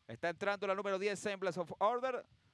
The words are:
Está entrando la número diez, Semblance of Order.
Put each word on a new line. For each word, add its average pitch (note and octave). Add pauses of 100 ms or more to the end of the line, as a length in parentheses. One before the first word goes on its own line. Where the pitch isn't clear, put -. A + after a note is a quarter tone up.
Está A#2
entrando G3
la F#3+
número G3
diez, G3+
Semblance F#3+
of F3
Order. A#3+ (300)